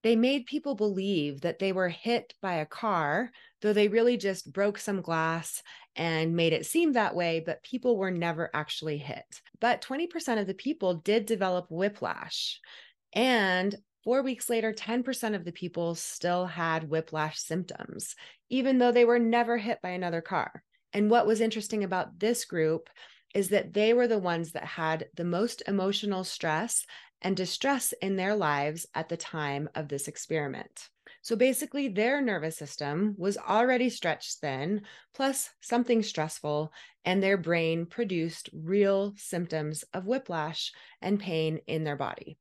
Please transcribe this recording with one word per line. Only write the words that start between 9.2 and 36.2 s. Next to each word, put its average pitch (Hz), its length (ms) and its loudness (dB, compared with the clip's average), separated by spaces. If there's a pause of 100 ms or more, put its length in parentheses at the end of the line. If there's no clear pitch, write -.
But 233 220 2
twenty 302 260 -4
percent 269 320 -2
of 196 80 -2
the 190 60 -4
people 190 400 -2
did 202 320 0
develop 185 440 0
whiplash. - 920 -4 (500)
And 202 640 4 (300)
four 254 180 2
weeks 254 260 -4
later, 220 220 2
ten 226 320 -2
percent 240 320 -2
of 175 80 -4
the 170 80 -6
people 170 440 -4
still 180 500 -2
had 165 440 -2
whiplash 156 500 -2
symptoms, - 760 -8 (340)
even 262 280 2
though 240 160 6
they 240 100 10
were 240 160 8
never 233 380 4
hit 214 240 -4
by 185 80 -6
another 175 320 -4
car. - 420 -4 (300)
And 208 160 4
what 233 180 6
was 220 140 4
interesting 214 420 -2
about 180 360 -4
this 233 260 0
group 160 440 0 (460)
is 196 140 0
that 190 240 0
they 214 200 4
were 240 140 4
the 226 100 2
ones 170 360 -2
that - 120 -8
had 160 500 -2
the 170 100 -4
most 180 420 0
emotional 196 560 0
stress 170 640 -2 (360)
and 190 140 0
distress 240 680 0
in 196 140 0
their 190 200 0
lives 151 600 0
at 160 140 -4
the 170 80 -4
time 147 580 -4
of 156 120 -6
this 139 200 -6
experiment. - 840 -6 (320)
So - 140 -2
basically, 262 540 2
their 233 320 0
nervous 165 360 -2
system 151 600 -4
was 196 200 -2
already 247 520 2
stretched - 500 -4
thin, 156 440 -2 (300)
plus 269 360 -2 (120)
something 240 400 2
stressful, 156 720 -4 (320)